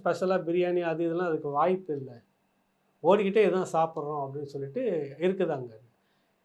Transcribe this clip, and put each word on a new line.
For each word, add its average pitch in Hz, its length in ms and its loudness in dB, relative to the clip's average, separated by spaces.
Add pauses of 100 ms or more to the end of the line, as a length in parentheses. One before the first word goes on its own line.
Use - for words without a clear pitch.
ஸ்பெஷலா 185 400 0
பிரியாணி 175 380 2
அது 165 220 -2
இதெல்லாம் 170 240 0
அதுக்கு 151 220 -2
வாய்ப்பு 160 460 0
இல்ல. 123 260 -12 (840)
ஓடிக்கிட்டே 196 480 6
இதான் 180 220 0
சாப்பிட்றோம் 151 540 -2
அப்படின்னு 143 160 -8
சொல்லிட்டு 143 760 -4
இருக்குதாங்க. 160 500 0 (760)